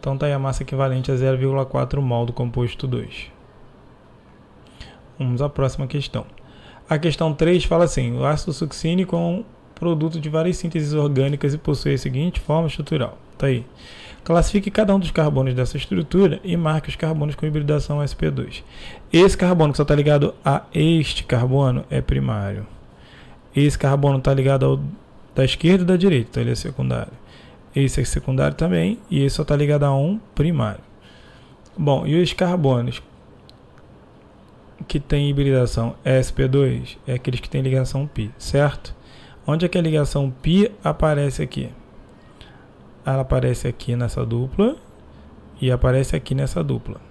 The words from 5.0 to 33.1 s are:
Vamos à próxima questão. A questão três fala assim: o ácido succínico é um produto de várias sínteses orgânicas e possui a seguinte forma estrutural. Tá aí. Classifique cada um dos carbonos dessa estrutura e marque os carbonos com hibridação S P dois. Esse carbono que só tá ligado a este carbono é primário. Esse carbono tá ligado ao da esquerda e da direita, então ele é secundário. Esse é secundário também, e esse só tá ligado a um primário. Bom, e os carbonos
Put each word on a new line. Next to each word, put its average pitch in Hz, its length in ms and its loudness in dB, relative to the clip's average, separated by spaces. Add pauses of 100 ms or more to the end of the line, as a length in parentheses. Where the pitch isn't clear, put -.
Vamos 123 240 -2
à 147 60 0
próxima 135 400 -2
questão. 131 380 -6 (640)
A 156 100 2
questão 160 340 0
três 170 300 2
fala 170 220 4
assim: 123 320 -2
o 131 80 -2
ácido 151 260 -2
succínico 170 640 -2
é 170 40 0
um 170 260 -2 (280)
produto 165 460 -2
de 151 80 -6
várias 160 300 0
sínteses 156 340 -2
orgânicas 143 640 2
e 151 40 -4
possui 143 360 0
a 139 40 0
seguinte 139 440 -2
forma 160 260 0
estrutural. 143 500 -4 (200)
Tá 139 100 0
aí. 120 180 0 (600)
Classifique 170 440 2
cada 202 240 2
um 196 60 4
dos 165 100 -2
carbonos 135 440 2
dessa 127 240 -2
estrutura 175 640 2
e 175 140 -2
marque 156 320 0
os - 80 -10
carbonos 151 380 -2
com - 100 -6
hibridação 147 580 0
S 135 100 -4
P 156 160 0
dois. - 320 -6 (500)
Esse 185 260 6
carbono 170 340 4
que 135 60 -2
só 147 80 2
tá 147 100 2
ligado 147 380 4 (100)
a 143 200 0 (120)
este 160 480 2
carbono 127 680 2
é 131 120 -2
primário. 104 680 -2 (880)
Esse 143 240 4
carbono 139 400 2
tá 139 140 2
ligado 135 320 2
ao 139 140 2 (540)
da 135 120 2
esquerda 180 380 4
e 175 40 2
da 185 80 4
direita, 170 340 2
então 120 140 -4
ele 120 80 0
é 120 40 0
secundário. 127 680 -6 (520)
Esse 139 260 0
é - 40 0
secundário 139 500 -2
também, 175 440 0 (100)
e 139 140 2
esse 139 140 0
só 156 60 -2
tá 147 120 0
ligado 143 280 2
a 139 120 2
um 170 240 0 (160)
primário. 143 480 0 (920)
Bom, 147 300 0
e 156 160 2
os 170 120 0
carbonos 135 680 0 (1900)